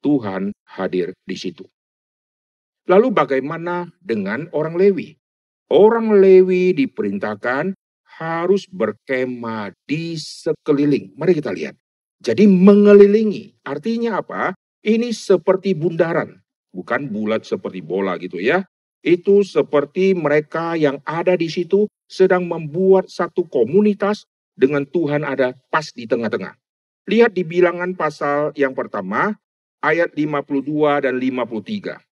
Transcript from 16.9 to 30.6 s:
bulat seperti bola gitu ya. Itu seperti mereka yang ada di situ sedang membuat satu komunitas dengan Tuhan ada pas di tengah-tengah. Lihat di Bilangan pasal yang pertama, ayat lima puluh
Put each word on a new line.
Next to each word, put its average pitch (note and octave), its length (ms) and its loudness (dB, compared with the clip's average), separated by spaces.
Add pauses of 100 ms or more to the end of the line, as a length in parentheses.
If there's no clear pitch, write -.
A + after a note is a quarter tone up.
bulat G#2+ 380 -4
seperti F#2 320 -8
bola F2+ 400 -4
gitu F2+ 240 -10
ya. E3+ 240 -2 (400)
Itu G3 400 2
seperti F3 720 0
mereka D#3 560 -2
yang C#3+ 320 0
ada E3+ 320 0
di E3+ 80 -2
situ F3+ 400 0 (240)
sedang F3+ 400 2
membuat F#3 560 2
satu F3 400 -6
komunitas G3 800 0 (320)
dengan C#3+ 240 2
Tuhan D3 400 -2
ada C3 320 -2 (160)
pas D#3 240 -4
di A#2 160 -10
tengah-tengah. A#2 480 -4 (460)
Lihat A3 320 2
di F3+ 80 -2
Bilangan F3 560 0
pasal D3 560 -2
yang C3+ 160 0
pertama, B2 640 -4 (480)
ayat E3 320 0
lima D3 240 -2
puluh C#3 240 -4